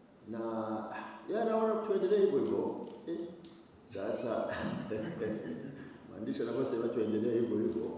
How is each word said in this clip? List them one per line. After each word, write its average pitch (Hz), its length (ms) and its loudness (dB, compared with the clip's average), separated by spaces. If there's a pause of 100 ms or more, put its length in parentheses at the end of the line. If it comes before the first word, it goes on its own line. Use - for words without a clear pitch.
(280)
na, 113 100 -6 (520)
ah, - 140 -8 (240)
yeye 220 140 0
anaona 220 320 4 (120)
tuendelee 190 340 6
hivyo 143 180 8
hivyo." - 500 0 (180)
Eh, 165 120 -4 (640)
sasa 107 640 -2 (800)
<laughs> - 840 -8
mwandishi 117 320 -4
anaposema 117 460 0
tuendelee 110 520 2
hivyo 107 180 2
hivyo, - 400 0